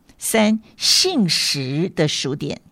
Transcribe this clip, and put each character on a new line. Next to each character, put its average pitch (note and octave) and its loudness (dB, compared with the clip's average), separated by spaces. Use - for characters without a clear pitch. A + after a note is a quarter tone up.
三、 A3 0
信 E4 2
实 C#3+ -2
的 D#3 2
数 C#3 -4
点， C#3+ -8